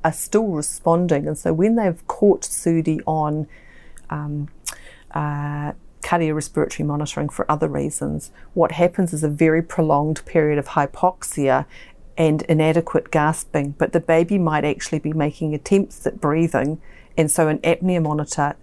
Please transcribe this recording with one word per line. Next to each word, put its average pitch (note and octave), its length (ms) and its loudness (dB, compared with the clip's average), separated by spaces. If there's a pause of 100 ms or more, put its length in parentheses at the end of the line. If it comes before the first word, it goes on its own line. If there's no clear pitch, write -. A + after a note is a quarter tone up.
are E3 80 2
still G#3+ 360 0
responding. E3 800 0
And D3+ 100 -4
so E3 160 -2
when G3+ 220 2
they've G3 320 0
caught - 340 4
sudi E3 640 0
on, D3+ 420 -2 (600)
um, D3 400 -6 (640)
uh, D3 640 -4 (280)
cardiorespiratory D#3 840 -2
monitoring D3 460 -4
for - 200 -4
other D3+ 180 0
reasons, D3 640 -6 (240)
what E3+ 180 4
happens F3 400 0
is D#3 100 -2
a D3+ 60 0
very D#3 320 4
prolonged D#3 640 0
period D3+ 320 2
of D3 120 -4
hypoxia C#3+ 960 0 (520)
and D#3+ 260 2
inadequate D#3+ 680 2
gasping, D3+ 680 0
but - 160 0
the F3 60 4
baby E3+ 380 2
might D#3 280 0
actually D3 340 -2
be D3+ 140 -4
making D3+ 400 -2
attempts G3 520 0
at - 140 -4
breathing, D#3 640 0 (360)
and - 140 2
so D#3+ 160 2
an D#3 120 0
apnea F3+ 420 0
monitor D3 600 -2